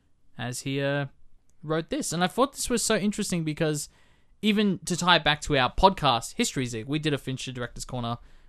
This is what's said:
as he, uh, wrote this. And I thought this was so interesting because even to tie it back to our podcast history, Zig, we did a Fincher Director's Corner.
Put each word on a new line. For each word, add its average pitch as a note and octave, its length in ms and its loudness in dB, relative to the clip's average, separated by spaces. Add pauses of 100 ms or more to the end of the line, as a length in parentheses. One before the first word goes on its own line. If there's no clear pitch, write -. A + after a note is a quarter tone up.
(400)
as B2 220 -6
he, C#3 200 -4
uh, C#3 240 0 (560)
wrote D#3 300 -4
this. C#4 200 -2
And F3 120 0
I F3+ 40 2
thought B3+ 260 0
this - 160 -6
was A#3 120 2
so A3 140 2
interesting F#3+ 480 -2
because D3+ 460 -2 (520)
even G#3 440 2
to F3 120 -2
tie F3 200 4
it D#3 60 2
back D3+ 180 2
to D3 140 0
our B2+ 160 4
podcast D3 640 4
history, D3 300 0
Zig, A#2 220 -8
we C#3+ 100 -2
did D3+ 160 0
a C3 60 -2
Fincher C3 320 -6
Director's B2 340 -10
Corner. A#2+ 320 -6 (320)